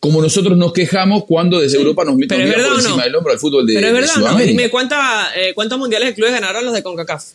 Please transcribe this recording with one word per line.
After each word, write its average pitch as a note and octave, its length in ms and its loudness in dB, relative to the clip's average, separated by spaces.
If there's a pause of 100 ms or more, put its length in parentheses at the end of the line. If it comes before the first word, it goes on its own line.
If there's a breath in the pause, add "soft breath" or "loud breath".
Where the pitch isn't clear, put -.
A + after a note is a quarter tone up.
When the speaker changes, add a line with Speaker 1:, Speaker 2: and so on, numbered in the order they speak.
Speaker 1:
como D3+ 200 2
nosotros F3+ 360 2
nos F3 140 2
quejamos F#3+ 560 0
cuando F3 320 2
desde C#3 160 2
Speaker 2:
Sí. C#3+ 80 2
Speaker 1:
Europa D#3 220 0
nos D3 100 0
mi-, C3 100 2
Speaker 2:
Pero - 140 -2
Speaker 1:
nos - 120 2
Speaker 2:
es A3 40 2
Speaker 1:
mira A#3 140 2
por - 0 -
Speaker 2:
verdad C4 80 2
o - 20 0
Speaker 1:
encima A3 200 0
Speaker 2:
no. B2 40 -2
Speaker 1:
del B2+ 140 -2
hombro D#3+ 160 0
al A2+ 60 -4
fútbol C#3 280 0
de, A2 60 2
Speaker 2:
Pero G#2+ 140 2
es A#3 60 2
Speaker 1:
de B3 60 2
Speaker 2:
verdad C4+ 160 0
o - 40 0
no. - 80 2
Speaker 1:
Sudamérica. A3+ 220 2 (120)
Speaker 2:
Dime A#3+ 80 0
cuánta, B3 680 -2
eh, F#3 180 -2
cuántos A3 240 -4
mundiales B3 320 -2
de A3+ 60 -8
clubes A3 160 0
ganaron G#3+ 320 -4
los B3 100 -4
de G#3 100 -4
concacaf. E3 520 -8